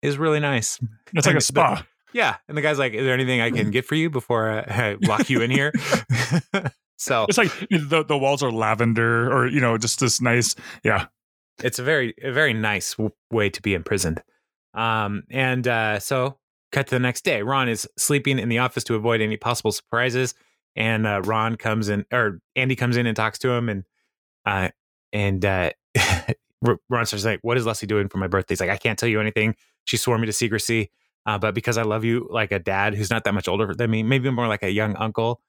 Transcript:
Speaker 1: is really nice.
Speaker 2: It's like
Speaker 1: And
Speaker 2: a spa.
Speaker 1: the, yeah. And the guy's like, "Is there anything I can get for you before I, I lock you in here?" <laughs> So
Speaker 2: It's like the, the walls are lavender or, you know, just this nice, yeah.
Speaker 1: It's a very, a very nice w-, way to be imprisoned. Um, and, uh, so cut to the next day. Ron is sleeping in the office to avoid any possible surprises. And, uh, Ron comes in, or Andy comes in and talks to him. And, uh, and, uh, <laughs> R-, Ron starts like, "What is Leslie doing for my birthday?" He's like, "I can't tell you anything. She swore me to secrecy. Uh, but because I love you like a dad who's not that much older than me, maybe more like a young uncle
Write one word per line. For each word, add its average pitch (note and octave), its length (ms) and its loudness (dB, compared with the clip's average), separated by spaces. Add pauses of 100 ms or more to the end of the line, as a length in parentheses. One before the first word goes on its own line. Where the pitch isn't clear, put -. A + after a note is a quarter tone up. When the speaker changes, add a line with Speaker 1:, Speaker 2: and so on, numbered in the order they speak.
Speaker 1:
is C#3+ 160 -2
really D3+ 220 2
nice. C#3 380 0 (360)
Speaker 2:
It's D#3 120 2
like F3 80 4
Speaker 1:
And D3+ 40 4
Speaker 2:
a - 20 4
spa. C#3 360 2
Speaker 1:
the, - 100 -10 (260)
yeah. D3+ 240 0 (120)
And D3+ 100 -6
the D3 40 -2
guy's D3+ 160 2
like, C3 140 2
"Is A#2 120 -2
there C3 100 4
anything B2+ 260 2
I A#2 100 2
can G#2+ 200 0
get B2 160 0
for - 80 -2
you D#3+ 160 2
before A#2 400 0
I, G#2+ 80 -2 (320)
I G2+ 100 -4
lock D3 300 2
you C3+ 100 2
in A#2+ 100 0
here?" C#3 260 2
<laughs> - 760 0 (500)
So A#2 280 2
Speaker 2:
It's G3 80 2
like G3 120 4 (200)
the, D#3 360 2
the D3 120 0
walls C3+ 240 0
are B2+ 100 0
lavender A#2 800 2
or, B2+ 140 4
you C#3+ 120 0
know, A#2 200 4
just A2 220 -2
this B2 200 2
nice, A#2+ 340 2 (300)
yeah. G#2 220 2 (580)
Speaker 1:
It's B2 140 -2
a B2+ 40 -8
very, C3 300 0 (100)
a C3 80 -6
very C#3 220 2
nice G#2+ 400 -2
w-, G#2+ 180 -2 (200)
way G#2+ 180 2
to - 140 -6
be G#2 100 0
imprisoned. F2 500 -2 (520)
Um, A2 560 -2
and, B2+ 360 0
uh, A2 320 0
so C3+ 400 -4 (340)
cut C#3 160 -2
to - 80 -2
the - 40 2
next B2 240 -2
day. C3+ 160 0
Ron B2+ 300 0
is A2 260 -4
sleeping C#3 420 0
in A#2+ 120 -2
the A#2 80 2
office B2 260 0
to A#2 120 0
avoid A2+ 260 0
any G#2+ 160 -2
possible A#2 340 -2
surprises. B2 640 -2 (420)
And, A2 300 0
uh, G2+ 180 0
Ron A2 320 0
comes A2 320 0
in, G2+ 240 0
or A2 300 0 (120)
Andy C3 220 0
comes B2 220 0
in A#2+ 80 2
and A2 100 0
talks A2 220 -2
to C3 100 -2
him. A#2+ 220 0
And, G2 140 -6 (600)
uh, F#2+ 240 0 (420)
and, G2+ 320 0
uh, F#2+ 280 2 (240)
<laughs> - 20 2 (720)
R-, A#2+ 120 2 (120)
Ron A#2 160 0
starts G2+ 180 -4
like, G#2+ 160 0
"What A#2 160 0
is B2 80 0
Leslie A2 240 -4
doing G2+ 220 0
for - 80 -6
my F#2+ 80 -2
birthday?" F#2+ 260 0
He's F#2+ 80 -2
like, F2+ 80 0
"I G2 80 0
can't A2 220 -2
tell A#2 100 0
you G#2+ 140 0
anything. G#2+ 340 0 (300)
She - 100 -2
swore A#2 220 2
me A2+ 80 0
to G#2+ 80 -4
secrecy. A2+ 560 -2 (340)
Uh, G#2+ 140 -2
but G#2 160 0
because A#2 240 -2
I A#2 40 0
love A2 220 0
you A#2 260 0
like G#2+ 220 -2
a G2+ 60 0
dad G2 360 0
who's G2+ 140 -2
not A2+ 160 -2
that G2+ 80 0
much G2 160 -2
older G2 260 -2
than A#2 160 -2
me, A2 120 0
maybe C3 260 0
more A#2+ 200 0
like G#2 140 -2
a G2 80 -2
young G#2+ 260 0
uncle A2+ 520 -2